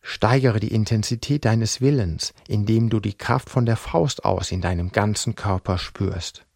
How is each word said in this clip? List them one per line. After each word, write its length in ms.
Steigere 580
die 120
Intensität 720
deines 340
Willens, 520
indem 440
du 100
die 140
Kraft 360
von 160
der 100
Faust 480
aus 280
in 80
deinem 320
ganzen 420
Körper 440
spürst. 760